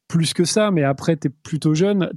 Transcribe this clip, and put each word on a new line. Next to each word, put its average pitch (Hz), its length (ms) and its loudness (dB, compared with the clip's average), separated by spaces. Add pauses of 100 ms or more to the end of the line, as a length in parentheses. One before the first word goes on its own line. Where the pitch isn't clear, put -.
plus 165 240 0
que 175 120 0
ça. 214 260 0
Mais 156 140 2
après, 139 320 0
t'es 151 120 -4
plutôt 156 460 -2
jeune. 190 420 0